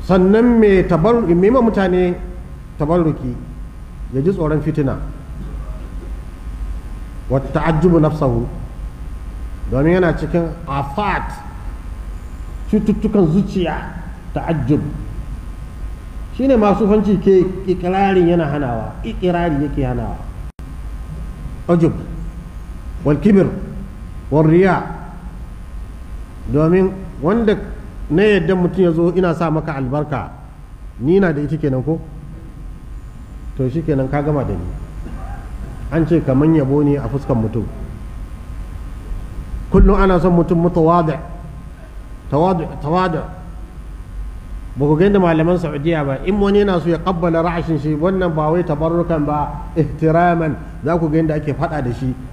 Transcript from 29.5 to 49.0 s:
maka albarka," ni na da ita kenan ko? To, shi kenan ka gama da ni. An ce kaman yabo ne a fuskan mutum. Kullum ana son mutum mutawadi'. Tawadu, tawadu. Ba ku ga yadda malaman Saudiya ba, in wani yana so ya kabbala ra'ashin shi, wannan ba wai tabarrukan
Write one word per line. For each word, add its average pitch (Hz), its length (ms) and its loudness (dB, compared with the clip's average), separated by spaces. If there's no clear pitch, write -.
maka 156 240 -2
albarka," 135 560 -4
ni 151 200 4
na 185 120 4
da 143 80 -2
ita 147 160 -2
kenan 139 280 0
ko? 156 120 0
To, 127 140 0
shi 165 140 -2
kenan 135 260 0
ka 143 120 0
gama 143 220 0
da 101 80 -2
ni. 87 160 -4
An 151 160 2
ce 165 160 4
kaman 147 320 4
yabo 143 280 4
ne 143 140 4
a 117 100 -4
fuskan 135 320 -2
mutum. 110 240 -2
Kullum 190 240 8
ana 190 240 6
son 175 160 4
mutum 175 240 4
mutawadi'. 170 600 4
Tawadu, 160 340 2
tawadu. 160 400 0
Ba 131 100 0
ku 151 80 6
ga 160 100 4
yadda 202 140 6
malaman 170 400 4
Saudiya 151 460 0
ba, 135 200 -2
in 202 140 0
wani 202 240 4
yana 190 160 2
so 147 100 -2
ya 165 80 2
kabbala 170 460 0
ra'ashin 165 380 0
shi, 151 140 0
wannan 180 380 2
ba 151 180 2
wai 180 120 2
tabarrukan 160 600 0